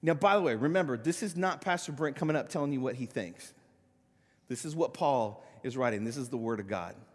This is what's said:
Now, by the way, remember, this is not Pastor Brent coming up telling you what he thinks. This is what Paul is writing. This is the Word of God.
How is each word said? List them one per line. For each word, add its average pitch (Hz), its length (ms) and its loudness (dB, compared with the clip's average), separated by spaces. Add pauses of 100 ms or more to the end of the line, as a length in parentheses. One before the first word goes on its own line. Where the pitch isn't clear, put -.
Now, 165 120 4
by 196 220 6
the 208 60 6
way, 135 140 4
remember, 143 420 2
this 156 260 -2
is 185 120 -6
not 180 260 0
Pastor 180 300 -2
Brent 143 240 -2
coming 156 200 0
up 127 140 -2
telling 143 240 -2
you 131 80 -2
what 127 140 -2
he 127 100 -6
thinks. - 480 -8 (960)
This 123 160 -6
is 151 100 -6
what 160 180 0
Paul 127 500 0 (200)
is 127 140 -4
writing. 117 260 2
This 117 140 -4
is 127 100 -6
the 123 100 -6
Word 113 220 -2
of 98 80 -8
God. 92 280 -6 (200)